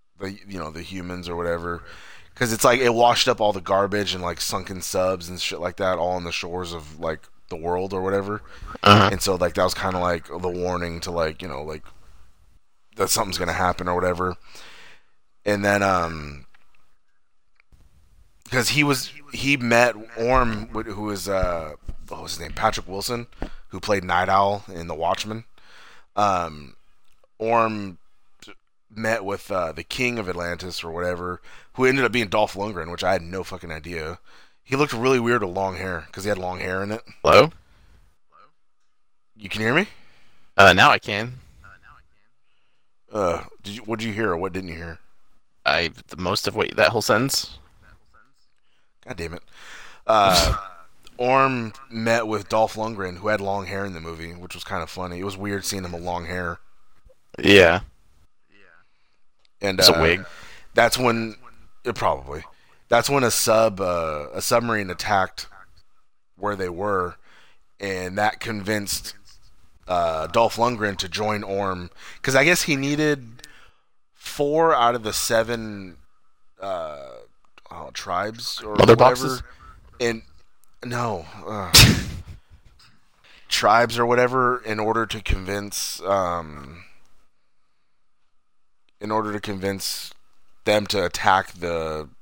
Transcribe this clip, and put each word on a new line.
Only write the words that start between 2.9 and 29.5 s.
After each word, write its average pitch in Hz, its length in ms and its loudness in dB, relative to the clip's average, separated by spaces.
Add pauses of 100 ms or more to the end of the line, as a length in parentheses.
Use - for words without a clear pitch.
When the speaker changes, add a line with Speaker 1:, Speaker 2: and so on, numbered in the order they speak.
Speaker 1:
washed 120 340 4
up 117 120 2
all 107 120 2
the 95 80 -6
garbage 98 540 0
and, 90 80 -6
like, 87 180 -4
sunken 92 420 -6
subs 92 460 -2
and 90 120 -10
shit 85 200 -6
like 90 160 -6
that, 92 220 0
all 90 140 0
on 90 120 -4
the 85 80 -6
shores 87 400 -6
of, 76 260 -12
like, 80 240 -4 (280)
the 85 60 -10
world 90 360 -2
or 95 100 -2
whatever. 98 400 -2 (400)
Speaker 2:
Uh-huh. 101 300 10
Speaker 1:
And 95 100 -4
so, 98 120 2
like, 87 200 0
that 95 100 4
was 92 100 2
kinda 92 240 -2
like 87 300 0
the 90 200 -6
warning 87 520 -4
to, 92 100 -8
like, 82 320 -4
you 90 60 -10
know, 69 140 -10
like, 78 220 -10 (1120)
that 98 140 0
something's 98 280 0
gonna 87 140 -2
happen 90 360 0
or 90 60 2
whatever. 90 420 0 (1080)
And 101 200 0
then, 101 180 4
um, 82 640 -2 (2000)
'cause 127 200 0
he 139 120 2
was, 143 300 0 (200)
he 127 260 0
met 117 360 4 (220)
Orm, 117 560 2
wh-, 110 140 -6
who 104 160 -8
was, 98 260 -6
uh, 87 460 -2 (340)
what - 140 -12
was 87 100 -10
his - 80 -10
name? - 140 -12
Patrick - 340 -2
Wilson, 117 380 -6 (420)
who 95 100 -10
played 98 240 -2
Night 90 280 0
Owl 101 360 2
in 85 220 -10
The 85 60 -6
Watchmen. 98 500 -4 (720)
Um, 85 580 0 (640)
Orm 110 600 0 (920)
met 110 340 -2
with, 98 260 -6
uh, 87 220 -2